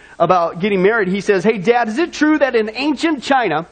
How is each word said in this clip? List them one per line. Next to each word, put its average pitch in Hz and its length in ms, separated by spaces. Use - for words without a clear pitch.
about 170 420
getting 196 200
married. 202 280
He 196 100
says, 190 240
"Hey, 226 140
Dad, 226 320
is 214 80
it 339 160
true 302 240
that 262 180
in 220 200
ancient 285 480
China 190 480